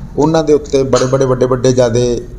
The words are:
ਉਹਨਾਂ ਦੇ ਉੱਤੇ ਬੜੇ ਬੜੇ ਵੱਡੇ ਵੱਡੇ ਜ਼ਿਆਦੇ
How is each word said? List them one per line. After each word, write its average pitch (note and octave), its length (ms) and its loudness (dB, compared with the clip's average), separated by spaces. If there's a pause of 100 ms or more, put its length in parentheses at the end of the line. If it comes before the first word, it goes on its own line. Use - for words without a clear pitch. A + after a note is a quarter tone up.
(160)
ਉਹਨਾਂ D#3 280 2
ਦੇ D3+ 80 2
ਉੱਤੇ C#3 300 0
ਬੜੇ B2+ 240 0
ਬੜੇ C3+ 180 0
ਵੱਡੇ B2+ 220 0
ਵੱਡੇ B2+ 260 0
ਜ਼ਿਆਦੇ A#2+ 540 0 (120)